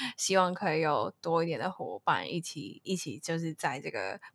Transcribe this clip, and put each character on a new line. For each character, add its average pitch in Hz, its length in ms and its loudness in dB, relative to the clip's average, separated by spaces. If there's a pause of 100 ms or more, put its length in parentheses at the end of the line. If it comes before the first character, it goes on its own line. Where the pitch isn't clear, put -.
(160)
希 - 200 2
望 180 180 6
可 170 220 0
以 160 40 4
有 135 400 2
多 165 220 2
一 170 40 2
点 160 120 -2
的 175 100 -2
伙 - 360 -6
伴 - 280 2
一 175 80 0
起， - 440 -10
一 190 100 0
起 170 240 -4
就 165 180 -4
是 165 180 -2
在 143 260 -2
这 - 100 -6
个， 98 300 -4 (140)